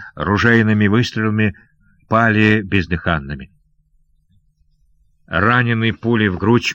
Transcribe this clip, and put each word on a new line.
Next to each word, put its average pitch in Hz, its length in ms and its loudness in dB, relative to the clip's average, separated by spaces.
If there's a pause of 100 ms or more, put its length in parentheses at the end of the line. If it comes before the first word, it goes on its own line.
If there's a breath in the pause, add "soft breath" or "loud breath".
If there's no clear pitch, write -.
(140 loud breath)
ружейными 107 720 2
выстрелами 110 680 -2 (540 soft breath)
пали 107 540 2
бездыханными. 82 880 -4 (1800)
Раненый 113 680 0
пулей 110 360 0
в 90 100 -4
грудь 117 360 0